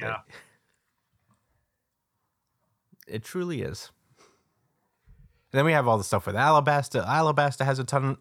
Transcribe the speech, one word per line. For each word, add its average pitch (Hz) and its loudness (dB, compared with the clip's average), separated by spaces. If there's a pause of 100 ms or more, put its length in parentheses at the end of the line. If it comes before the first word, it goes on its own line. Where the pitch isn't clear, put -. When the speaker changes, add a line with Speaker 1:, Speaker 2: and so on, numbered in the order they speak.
Speaker 1:
Yeah. 110 -6 (3000)
Speaker 2:
It, - -10
it 110 -8
truly 175 -6
is. - -10 (1600)
And 135 2
then 139 4
we 165 4
have 143 4
all 110 4
the 95 -2
stuff 101 -2
with 98 -4
Alabasta. 143 2
Alabasta 143 0
has 135 0
a 127 -4
ton 135 -2